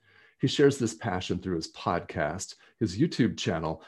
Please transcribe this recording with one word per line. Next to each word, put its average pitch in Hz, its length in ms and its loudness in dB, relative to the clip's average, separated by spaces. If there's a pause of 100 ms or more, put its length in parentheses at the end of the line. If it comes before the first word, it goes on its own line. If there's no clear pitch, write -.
(380)
He 135 100 2
shares 139 280 6
this 113 160 -2
passion 92 460 -4
through 90 180 -4
his - 160 -6
podcast, 82 840 -4 (220)
his 95 200 -2
YouTube 123 400 2
channel, 80 500 -2